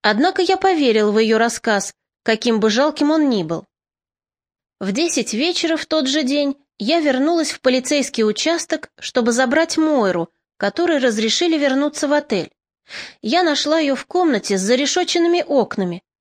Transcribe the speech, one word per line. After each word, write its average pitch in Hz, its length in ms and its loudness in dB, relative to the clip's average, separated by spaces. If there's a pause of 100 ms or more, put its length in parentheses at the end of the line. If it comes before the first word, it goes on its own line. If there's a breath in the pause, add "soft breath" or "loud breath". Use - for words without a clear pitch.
Однако 302 420 2
я 370 120 2
поверил 277 560 2
в 208 60 2
ее 220 220 2
рассказ, 226 560 -2 (280)
каким 226 360 0
бы 214 100 2
жалким 294 400 0
он 311 200 2
ни 214 140 0
был. 160 220 -6 (1160)
В 196 120 -4
десять 269 420 -2
вечера 320 440 -2
в - 100 -8
тот 311 200 0
же 285 160 0
день 277 320 -2 (220)
я 285 220 0
вернулась 294 520 0
в - 80 -12
полицейский 254 640 0
участок, 311 760 -2
чтобы 240 320 -2
забрать 262 460 0
Мойру, 220 520 2 (280)
которой 311 420 0
разрешили 240 580 0
вернуться 285 500 0
в 277 60 0
отель. 233 380 -2 (680 loud breath)
Я 302 200 0
нашла 311 380 0
ее 277 160 0
в - 100 -8
комнате 285 520 0
с 185 40 -2
зарешоченными 339 840 0
окнами. 190 580 -2 (180)